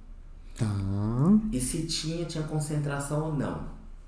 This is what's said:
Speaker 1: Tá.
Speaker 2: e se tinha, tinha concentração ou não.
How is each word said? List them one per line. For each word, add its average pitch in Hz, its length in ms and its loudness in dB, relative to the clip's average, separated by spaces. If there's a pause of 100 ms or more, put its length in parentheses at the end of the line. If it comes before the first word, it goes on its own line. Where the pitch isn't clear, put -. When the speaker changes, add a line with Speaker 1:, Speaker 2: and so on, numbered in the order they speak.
(560)
Speaker 1:
Tá. 110 100 2 (840)
Speaker 2:
e 254 100 0
se 165 260 0
tinha, 165 380 -2
tinha 156 200 -2
concentração 147 800 0
ou 160 100 -2
não. 90 400 -2 (340)